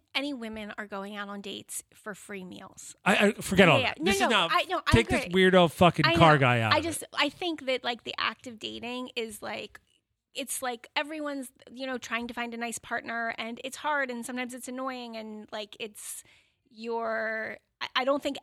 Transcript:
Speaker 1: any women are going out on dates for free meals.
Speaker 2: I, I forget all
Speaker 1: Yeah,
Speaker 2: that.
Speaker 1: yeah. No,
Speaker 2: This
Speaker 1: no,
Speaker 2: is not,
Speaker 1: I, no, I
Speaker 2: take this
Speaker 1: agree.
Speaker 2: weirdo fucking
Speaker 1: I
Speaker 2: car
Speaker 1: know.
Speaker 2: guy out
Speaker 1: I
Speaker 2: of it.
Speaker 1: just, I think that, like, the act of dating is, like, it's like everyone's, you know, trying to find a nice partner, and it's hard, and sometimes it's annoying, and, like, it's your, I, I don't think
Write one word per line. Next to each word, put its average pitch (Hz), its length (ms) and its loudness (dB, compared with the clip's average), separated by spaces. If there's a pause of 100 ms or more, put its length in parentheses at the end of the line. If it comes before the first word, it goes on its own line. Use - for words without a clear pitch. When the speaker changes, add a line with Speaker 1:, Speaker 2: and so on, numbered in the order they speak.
(140)
Speaker 1:
any 277 180 -2
women 220 460 -10
are 214 80 -10
going 202 300 -10
out 202 120 -8
on 202 140 -10
dates 202 400 -12 (140)
for - 180 -12
free 190 320 -12
meals. 190 580 -18
Speaker 2:
I, 208 240 4
I 208 40 4 (100)
forget 185 260 8
all 156 120 8
Speaker 1:
Yeah, 247 100 0
Speaker 2:
that. - 80 -6
Speaker 1:
yeah. 294 60 -6
No, 381 80 4
Speaker 2:
This 392 80 2
Speaker 1:
no, 370 80 4
Speaker 2:
is 262 40 2
not, 185 220 4
Speaker 1:
I, 349 160 2
no, 339 180 -2
I - 40 2
Speaker 2:
take - 180 6
this 262 160 0
Speaker 1:
agree. 180 240 4
Speaker 2:
weirdo 180 220 8
fucking 165 340 6
Speaker 1:
I - 100 4
Speaker 2:
car 165 200 10
Speaker 1:
know. 143 40 4
Speaker 2:
guy 120 220 4
out 110 120 2
Speaker 1:
I - 40 4
Speaker 2:
of - 80 -2
it. - 20 -4
Speaker 1:
just, - 160 -6 (140)
I 294 120 2
think 320 360 -6
that, 254 180 -2
like, 240 200 -6
the 254 160 -10
act - 260 -4
of 233 140 -14
dating 233 560 -10
is, 226 260 -8
like, 214 380 -10 (560)
it's - 260 -8
like 247 340 -8
everyone's, 294 540 -6 (240)
you 262 140 -10
know, 254 100 -6
trying 233 300 -6
to 240 80 -12
find 240 180 -8
a 233 40 -12
nice 233 200 -8
partner, 233 600 -8
and 233 240 -10
it's 262 140 -12
hard, 285 340 -2
and 233 120 -8
sometimes 247 300 -8
it's 247 140 -14
annoying, 254 500 -8
and, 214 340 -12
like, 214 280 -10
it's - 440 -12 (460)
your, 220 880 -6 (240)
I, - 140 -4
I 254 100 4
don't 277 160 2
think 277 220 -2